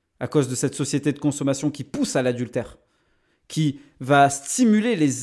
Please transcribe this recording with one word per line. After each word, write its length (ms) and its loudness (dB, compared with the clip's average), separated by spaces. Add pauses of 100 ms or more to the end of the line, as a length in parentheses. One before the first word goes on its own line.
(200)
à 80 -6
cause 200 2
de 60 -4
cette 200 -2
société 380 -2
de 60 -6
consommation 520 -2
qui 140 -10
pousse 320 -4
à 60 0
l'adultère, 560 -4 (680)
qui 320 -2 (200)
va 300 6
stimuler 680 2
les, 140 2 (120)